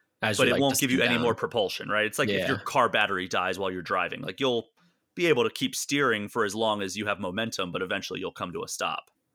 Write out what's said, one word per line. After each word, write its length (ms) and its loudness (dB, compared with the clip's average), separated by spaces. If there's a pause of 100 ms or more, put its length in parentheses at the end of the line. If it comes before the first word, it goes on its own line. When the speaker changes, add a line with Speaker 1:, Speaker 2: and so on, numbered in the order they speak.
(220)
Speaker 1:
As 160 2
Speaker 2:
but 80 6
Speaker 1:
you, 40 6
Speaker 2:
it 20 4
Speaker 1:
like, 80 4
Speaker 2:
won't 200 4
give 100 2
you 80 4
Speaker 1:
descend 40 4
Speaker 2:
any 160 4
more 160 2
Speaker 1:
down. 20 -10
Speaker 2:
propulsion, 520 -2
right? 180 2
It's 120 -6
like 160 2
if 120 0
your 100 2
Speaker 1:
Yeah. 80 -6
Speaker 2:
car 240 4
battery 400 0
dies 300 0
while 120 -2
you're 120 -4
driving, 400 -2
like, 180 -8
you'll 300 0 (440)
be 120 0
able 180 4
to 60 0
keep 240 -4
steering 540 0
for 160 -2
as 100 -2
long 280 0
as 140 -6
you 100 -6
have 140 -2
momentum, 520 -4
but 100 -4
eventually 380 -4
you'll 120 -6
come 200 -8
to 100 -6
a 60 -10
stop. 420 -6 (240)